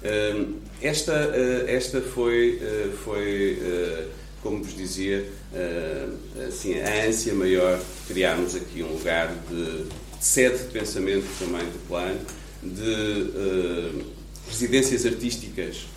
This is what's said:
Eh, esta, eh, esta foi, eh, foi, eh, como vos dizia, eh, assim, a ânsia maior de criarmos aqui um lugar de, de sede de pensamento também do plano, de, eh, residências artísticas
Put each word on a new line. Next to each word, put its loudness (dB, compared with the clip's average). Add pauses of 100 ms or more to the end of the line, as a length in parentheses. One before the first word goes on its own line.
Eh, 2 (340)
esta, 2
eh, 2
esta 2
foi, 4
eh, 0 (140)
foi, 0
eh, -2 (380)
como -2
vos -10
dizia, -2 (280)
eh, -2 (400)
assim, -2
a 2
ânsia 2
maior 6
de -8
criarmos 4
aqui -6
um -4
lugar 2 (160)
de, -4
de -10
sede 6
de -6
pensamento 0 (140)
também -2
do -8
plano, -2 (420)
de, 0
eh, 0 (440)
residências 4
artísticas -2